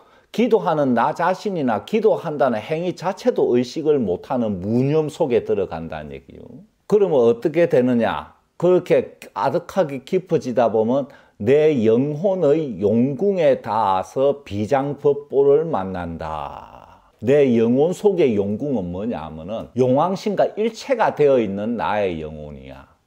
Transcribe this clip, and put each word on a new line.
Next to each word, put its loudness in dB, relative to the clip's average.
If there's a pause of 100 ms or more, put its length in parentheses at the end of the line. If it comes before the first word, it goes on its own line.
(320)
기도하는 2
나 2
자신이나 -2
기도한다는 0
행위 -4
자체도 0
의식을 0
못하는 -4
무념 0
속에 0
들어간다는 -6
얘기요. -18 (460)
그러면 2
어떻게 2
되느냐? 0 (220)
그렇게 2 (160)
아득하게 -2
깊어지다 0
보면 0 (300)
내 4
영혼의 2
용궁에 2
닿아서 0
비장법보를 0
만난다. -8 (180)
내 4
영혼 2
속의 0
용궁은 -4
뭐냐 -8
하면은 -12
용왕신과 0 (100)
일체가 -2
되어 4
있는 -4
나의 -2
영혼이야. -14 (200)